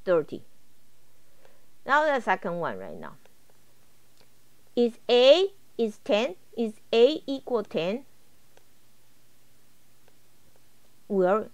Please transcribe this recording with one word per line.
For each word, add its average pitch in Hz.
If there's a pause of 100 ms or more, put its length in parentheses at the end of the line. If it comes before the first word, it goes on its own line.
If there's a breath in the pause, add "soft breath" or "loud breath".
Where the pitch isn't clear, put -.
thirty. 170 (1400 soft breath)
Now 302
the 277
second 208
one 127
right 92
now. 78 (1600)
Is 240 (120)
A 269 (280)
is 220
ten? 247 (200)
Is 214 (200)
A 254
equal 254
ten? 202 (3000)
Well, 196